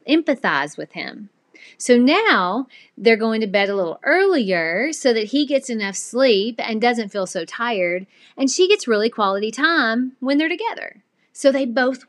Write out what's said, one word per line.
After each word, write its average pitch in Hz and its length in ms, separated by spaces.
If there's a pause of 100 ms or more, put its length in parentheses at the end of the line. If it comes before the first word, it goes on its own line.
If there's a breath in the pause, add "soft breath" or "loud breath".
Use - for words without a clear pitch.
empathize 214 720
with 156 140
him. - 380 (480 loud breath)
So 247 200
now 254 720 (300 loud breath)
they're 226 180
going 220 240
to 220 80
bed 196 220
a 202 60
little 175 280
earlier 247 880
so 262 220
that 220 140
he 285 180
gets 269 240
enough 202 260
sleep 226 640
and 220 220
doesn't 233 320
feel 196 120
so 170 200
tired, 190 640 (280 soft breath)
and 262 160
she 359 160
gets 415 180
really 220 240
quality 202 400
time 254 680
when 277 180
they're 320 120
together. - 520 (300)
So - 180
they 269 160
both 247 440